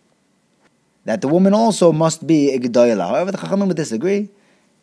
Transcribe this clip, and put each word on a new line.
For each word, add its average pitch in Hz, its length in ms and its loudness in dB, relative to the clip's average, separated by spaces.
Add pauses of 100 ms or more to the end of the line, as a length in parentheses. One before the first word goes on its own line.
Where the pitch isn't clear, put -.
(1040)
that 104 180 -4
the 127 60 -2
woman 190 260 2
also 214 380 2
must 156 340 -2
be 143 260 2
a 131 60 -2
gedola. 120 500 2
However, 170 240 -2
the 190 60 -8
Chachamim 190 300 -4
would 175 80 -2
disagree 165 520 -4 (540)